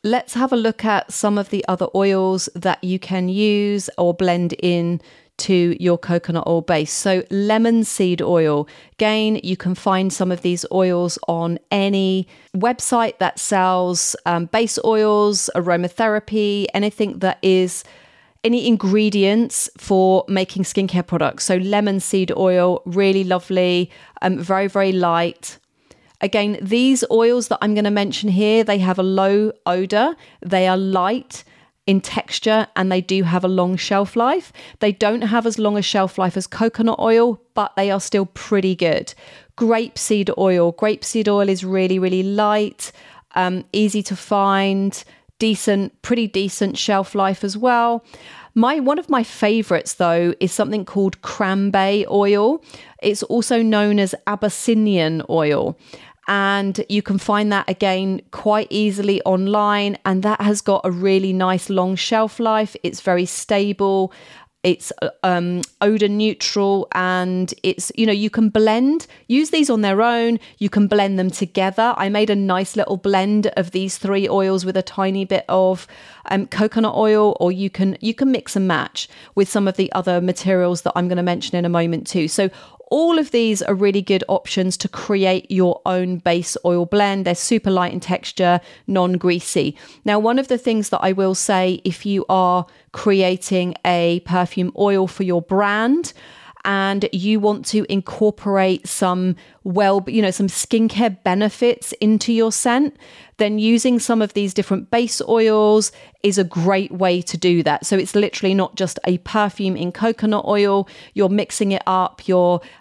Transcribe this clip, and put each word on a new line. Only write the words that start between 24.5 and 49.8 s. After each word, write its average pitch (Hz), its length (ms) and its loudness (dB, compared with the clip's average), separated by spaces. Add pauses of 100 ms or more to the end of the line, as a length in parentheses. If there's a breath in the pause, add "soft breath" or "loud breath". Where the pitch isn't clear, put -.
very 196 240 0
light. 175 640 -2 (640 soft breath)
Again, 208 400 -2
these 247 480 2
oils 240 380 2
that - 120 -2
I'm 208 140 0
gonna 208 160 0
mention 208 400 -2
here, 214 340 2
they 208 140 0
have 185 220 0
a 185 40 2
low 196 480 2 (140)
odor, 208 500 0 (260 loud breath)
they 185 260 0
are 185 100 2
light 190 640 -2 (420 soft breath)
in 196 140 4
texture, - 680 -2 (120)
and 190 120 0
they 185 120 0
do 190 220 0
have 175 200 0
a 180 60 2
long 185 260 0
shelf 196 400 -2
life. 269 380 0 (260 loud breath)
They 208 140 2
don't 220 300 -2
have 226 220 0
as 220 140 -2
long 208 180 0
a 202 40 0
shelf 190 360 -2
life 185 200 -2
as 190 100 -6
coconut 226 500 -2
oil, 226 440 2 (140)
but 208 200 -4
they 196 160 0
are 196 80 0
still 196 260 -2
pretty 190 480 -2
good. - 400 0 (440 loud breath)
Grapeseed 220 800 0
oil. 180 340 4
Grapeseed 214 560 -2
oil 202 220 2
is 185 160 -2
really, 185 340 0
really 185 240 0
light, 208 680 -2 (420 loud breath)
um, 180 380 -2
easy 208 300 0
to 196 120 -8
find, 196 880 0 (360 soft breath)
decent, 202 640 -2
pretty 233 220 -2
decent 202 520 -4
shelf 196 380 -2
life 196 280 -2
as 196 140 -6
well. 233 480 0 (500 loud breath)
My, 247 240 2
one 277 180 0
of - 120 -6
my 254 140 2
favorites, 208 720 -2